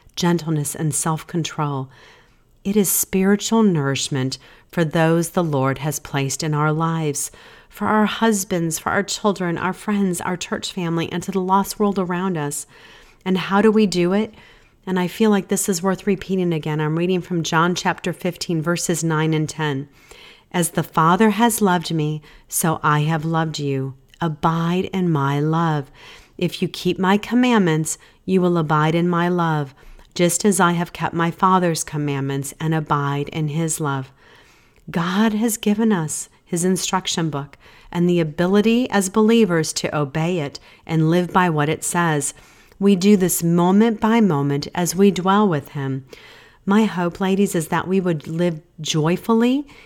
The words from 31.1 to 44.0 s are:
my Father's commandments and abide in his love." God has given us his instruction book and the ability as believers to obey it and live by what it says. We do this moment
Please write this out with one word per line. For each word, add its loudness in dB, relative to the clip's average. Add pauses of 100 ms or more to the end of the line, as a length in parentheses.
my 0
Father's 2
commandments -4
and 0
abide -2
in -4
his -4
love." -6 (800)
God 0
has -2
given 0
us -4 (160)
his -4
instruction -2
book -8 (320)
and 0
the 2
ability 2
as 0
believers 2
to -4
obey -2
it -8 (260)
and 0
live 0
by 4
what 0
it -4
says. 0 (460)
We 4
do 6
this 0
moment 4